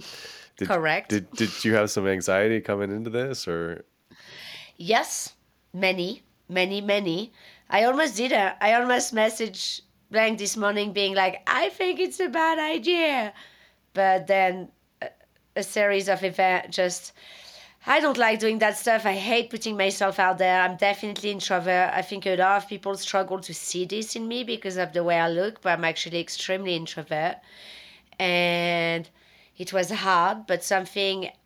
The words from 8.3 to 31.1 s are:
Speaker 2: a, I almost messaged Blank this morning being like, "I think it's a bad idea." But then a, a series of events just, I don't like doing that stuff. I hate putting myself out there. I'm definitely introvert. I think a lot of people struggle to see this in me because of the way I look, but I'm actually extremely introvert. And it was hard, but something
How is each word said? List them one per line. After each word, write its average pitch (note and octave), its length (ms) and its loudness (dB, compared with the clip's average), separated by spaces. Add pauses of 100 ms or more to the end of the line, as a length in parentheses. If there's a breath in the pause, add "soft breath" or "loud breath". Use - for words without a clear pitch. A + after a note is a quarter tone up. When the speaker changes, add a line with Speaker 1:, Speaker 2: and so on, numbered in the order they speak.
Speaker 2:
a, G3 280 2
I G#3+ 140 4
almost B3 400 2
messaged A3 680 -2 (280)
Blank A3 280 2
this G3+ 180 -4
morning G#3 360 0
being G3 220 0
like, F#3+ 320 2
"I F4 240 2
think F4+ 300 -2
it's F4 200 -4
a F4+ 80 0
bad D#4+ 300 2
idea." D#4 760 0 (640 loud breath)
But F#3+ 320 4
then F#3 420 2 (320)
a, - 80 -8 (480)
a G3+ 60 -2
series G3+ 460 2
of F#3 140 2
events F#3 540 2
just, F3+ 360 -2 (720 loud breath)
I C#4 140 4
don't C#4+ 180 2
like A3 220 2
doing A3 180 0
that G#3+ 180 2
stuff. A3 300 0
I G3 80 2
hate A#3 340 0
putting A3 280 -6
myself G3 420 0
out F#3 180 4
there. F#3 240 4
I'm F#3 160 0
definitely G3+ 540 -2
introvert. F3+ 640 0
I F#3+ 80 0
think F#3+ 240 -8
a F#3 100 2
lot F#3+ 260 4
of - 60 -16
people G3 280 -6
struggle F#3+ 440 -2
to F3 140 -12
see F3+ 320 -6
this G#3+ 300 -6
in A3+ 120 -6
me A#3+ 160 -4
because A3 320 -6
of F3 160 -2
the E3+ 120 0
way E3+ 140 2
I E3+ 120 2
look, F#3+ 320 -2
but F#3 80 0
I'm E3+ 140 2
actually E3 360 -2
extremely F#3 560 -4
introvert. D#3+ 600 -4 (840 loud breath)
And F3 880 0 (480 soft breath)
it F3+ 160 -10
was F#3 180 0
hard, F#3+ 560 2
but F3 160 0
something F#3+ 680 -2 (140)